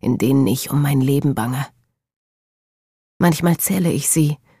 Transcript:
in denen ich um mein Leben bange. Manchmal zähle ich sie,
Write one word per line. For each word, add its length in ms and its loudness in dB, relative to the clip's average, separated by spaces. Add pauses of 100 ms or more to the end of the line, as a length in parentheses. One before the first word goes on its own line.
in 180 -2
denen 280 2
ich 240 -4
um 100 0
mein 200 0
Leben 340 0
bange. 320 -4 (1500)
Manchmal 380 2
zähle 340 -2
ich 180 -2
sie, 280 2 (240)